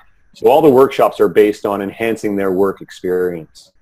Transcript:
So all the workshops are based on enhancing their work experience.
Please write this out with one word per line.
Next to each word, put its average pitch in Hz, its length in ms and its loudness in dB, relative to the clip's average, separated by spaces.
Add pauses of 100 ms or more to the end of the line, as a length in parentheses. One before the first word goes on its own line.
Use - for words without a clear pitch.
(340)
So - 140 -2
all 135 140 4
the 156 80 4
workshops 131 500 2
are 104 100 2
based 104 360 0
on 101 160 -4
enhancing 107 540 -6
their 98 160 -4
work 95 300 -2
experience. 90 880 -8 (100)